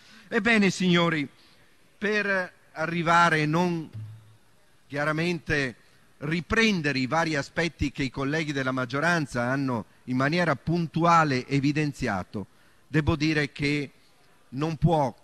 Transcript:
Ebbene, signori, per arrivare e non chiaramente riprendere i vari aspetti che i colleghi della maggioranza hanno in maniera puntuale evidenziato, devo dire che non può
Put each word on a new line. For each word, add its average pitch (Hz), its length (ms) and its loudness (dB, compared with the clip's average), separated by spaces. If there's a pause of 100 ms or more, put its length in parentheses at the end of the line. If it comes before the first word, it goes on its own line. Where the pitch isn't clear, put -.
(280)
Ebbene, 214 420 2
signori, 170 580 2 (720)
per 202 540 -2 (200)
arrivare 165 680 2
e 151 40 0
non 170 440 0 (960)
chiaramente 151 920 -2 (420)
riprendere 170 800 0
i 127 80 -2
vari 160 300 0
aspetti 151 560 -4
che 143 100 -6
i 131 80 -2
colleghi 147 420 -4
della 131 200 -2
maggioranza 135 680 -2
hanno 127 420 -2 (200)
in 127 120 -4
maniera 151 400 0
puntuale 160 880 2
evidenziato, 131 1000 -2 (400)
devo 156 280 0
dire 151 380 -2
che 147 400 -4 (580)
non 151 260 -4
può 151 480 2